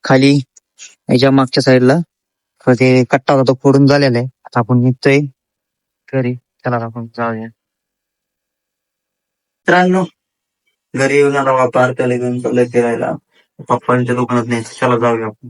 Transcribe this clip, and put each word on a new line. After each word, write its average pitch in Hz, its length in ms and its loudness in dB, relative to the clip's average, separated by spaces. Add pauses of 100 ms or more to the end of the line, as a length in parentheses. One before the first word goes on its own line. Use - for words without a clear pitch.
खाली 139 340 2 (720)
याच्या 131 220 2
मागच्या 135 320 0
साईडला 127 300 4 (680)
तर 127 120 2
ते 127 300 2
कट्टा 139 300 -2
होता, 135 180 2
तो 127 120 -2
फोडून 139 240 4
झालेला 139 300 2
आहे. 127 100 -4 (180)
आता - 140 -4
आपण 117 180 0
निघतोय 131 420 2 (960)
घरी. 123 220 -2
चला - 400 -8
आता 117 100 -4
आपण 117 220 -12 (100)
जाऊया. 113 280 -6 (2000)
मित्रांनो, 180 520 0 (920)
घरी 135 200 0
येऊन 143 200 2
आता 135 180 0
बा 127 160 0
पार्कला 127 460 -2
घेऊन 123 240 -4
चाललोय 123 260 0
फिरायला. 120 460 -2 (580)
पप्पांच्या 123 460 -2
दुकानात 123 320 -2
न्यायचं. 117 260 -6
चला 123 240 -2
जाऊया 113 300 -2
आपण. 107 220 -14